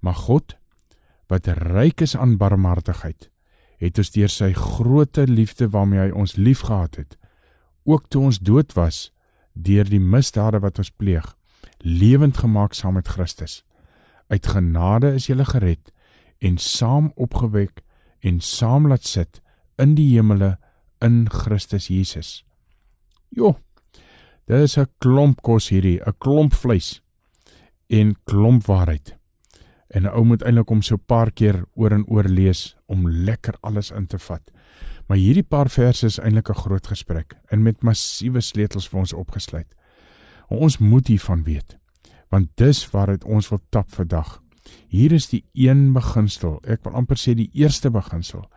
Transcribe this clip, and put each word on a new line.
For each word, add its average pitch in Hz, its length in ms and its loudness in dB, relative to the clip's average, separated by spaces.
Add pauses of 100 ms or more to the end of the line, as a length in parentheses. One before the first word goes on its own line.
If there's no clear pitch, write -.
"Maar 87 140 -4
God, - 420 -2 (720)
wat 92 180 -2
ryk 87 540 0
is 156 160 -2
aan 123 200 2
barmhartigheid, 90 960 -2 (480)
het 85 200 -2
ons 98 120 0
deur 101 180 0
sy 95 240 -2
groote 131 760 0
liefde 113 420 0
waarmee 101 300 0
hy 95 120 0
ons 101 260 -4
liefgehad 98 600 0
het, - 220 -16 (680)
ook 151 240 0
toe 135 140 0
ons 127 160 2
dood 107 360 2
was - 380 -2 (420)
deur 101 300 2
die 101 140 0
misdade 107 600 2
wat 98 180 -4
ons 101 120 -6
pleeg, 90 460 -4 (440)
lewend 120 560 4
gemaak 104 380 0
saam 95 200 -4
met 92 140 -4
Christus. - 560 -10 (640)
Uit - 180 -4
genade 95 680 0
is 131 120 -4
julle 135 180 0
gered 95 480 -2 (480)
en 90 180 0
saam 143 580 0
opgewek 107 640 -4 (380)
en 87 200 -2
saam 131 460 0
laat 135 180 0
sit - 380 -6 (360)
in 139 160 4
die 143 200 4
hemele 98 440 2 (420)
in 117 280 2
Christus 101 600 -4
Jesus." - 560 -6 (880)
Jo, 214 280 0 (880)
dit 131 160 2
is 143 160 2
'n 139 80 2 (120)
klomp 135 440 4
kos 113 280 0
hierdie, 95 360 2
'n 104 120 -2
klomp 147 360 2
vleis - 480 -2 (840)
en 107 360 2
klomp 110 420 2
waarheid. 87 500 -2 (760)
En 92 100 0
'n 101 100 -4
ou 113 100 2
moet 117 180 4
eintlik 113 260 2
hom 107 140 2
so - 120 -4
'n 101 120 -4
paar 113 240 2
keer 98 340 0 (100)
oor 107 180 0
en 104 140 0
oor 107 180 0
lees 95 520 0 (100)
om 90 220 -2
lekker 92 520 -4
alles 104 300 -6
in 101 160 -8
te 95 120 -10
vat. - 320 -14 (560)
Maar 98 120 0
hierdie 117 240 4
paar 143 260 -2
verse 123 380 0
is 107 120 -2
eintlik 110 300 0
'n 104 60 -4
groot 95 320 -6
gesprek - 500 -8 (140)
en 107 120 0
met 110 200 0
massiewe 117 580 -2
sleutels 104 480 -6
vir 95 120 -6
ons 90 120 -4
opgesluit. - 640 -12 (760)
Ons 135 300 0
moet 113 280 4
hiervan 95 360 0
weet, 76 360 -8 (520)
want 95 260 0
dis 135 340 2
waaruit 98 340 -2
ons 107 240 -2
wil 101 120 -4 (100)
tap - 220 -4
vandag. 82 500 -6 (460)
Hier 110 240 2
is 156 160 0
die - 240 -6
een 135 400 4
beginsel, 107 720 -2
ek 113 200 -6
wil - 100 -10
amper 123 220 -2
sê 123 180 -2
die 113 180 -2
eerste 147 380 0
beginsel. 87 640 -8